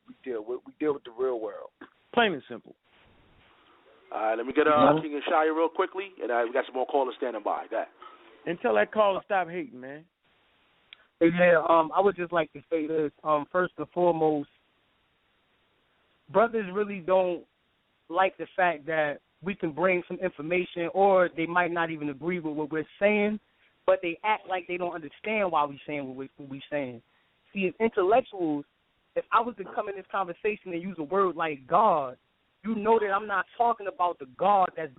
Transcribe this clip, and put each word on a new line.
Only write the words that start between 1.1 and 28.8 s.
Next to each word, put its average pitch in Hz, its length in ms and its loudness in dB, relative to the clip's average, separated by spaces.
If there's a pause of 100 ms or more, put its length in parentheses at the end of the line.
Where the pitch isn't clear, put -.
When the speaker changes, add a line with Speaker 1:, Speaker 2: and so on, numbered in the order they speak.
Speaker 1:
real 127 220 -2
world. 101 300 -10 (440)
Plain 220 200 2
and 135 160 -6
simple. - 260 -16 (1400)
Speaker 2:
All - 80 -6
right, 110 160 0
let 120 80 -4
me 131 80 -8
get, 151 140 4
uh, 156 40 4
Speaker 1:
Mm-hmm. 147 320 6
Speaker 2:
King 151 120 -8
and 139 80 -6
Shia 156 320 2
real 160 140 2
quickly, 190 380 -4 (140)
and, 117 120 -4
uh, 120 120 2
we 117 80 -6
got 127 140 -2
some 120 80 -18
more 127 120 -2
callers 131 320 0
standing 113 260 -6
by. 90 260 -4
Go 113 60 -6
ahead. 98 120 -4 (580)
Speaker 1:
Until 175 280 -2
that 208 160 2
caller 202 340 2
stop 185 240 -2
hating, 151 320 -10
man. 143 240 -16 (1160)
Speaker 3:
Yeah, 170 480 6
um, 160 260 4
I 175 60 4
would 196 160 4
just 175 160 -6
like 165 220 0
to 143 140 -14
say 156 200 0
this. 156 240 0 (100)
Um, 151 300 0
first 180 260 0
and 151 160 -6
foremost, 160 540 2 (1800)
brothers 220 420 2
really 202 240 -4
don't 180 460 0 (640)
like 185 300 0
the 160 80 -10 (100)
fact 165 300 0
that 151 340 -2 (200)
we 190 140 -4
can 175 160 -6
bring 175 380 0
some 180 100 -10
information, 175 760 -4
or 185 420 4
they 165 100 -2
might 175 240 0
not 170 200 -2
even 147 200 -6
agree 160 300 -4
with 156 140 -6
what 147 180 -6
we're 156 120 -4 (140)
saying, 208 400 2 (480)
but 185 160 4
they 170 220 -4
act 214 240 -2
like 185 180 -4
they 175 100 -6
don't 175 180 -4
understand 190 580 -4
why 151 120 2
we're 139 220 -8
saying 143 200 -6
what 131 100 -10
we, 135 200 -10
what 143 120 -16
we're 135 200 -10
saying. 127 320 -6 (520)
See, 196 140 -2
as 170 140 -2
intellectuals, 190 840 0 (500)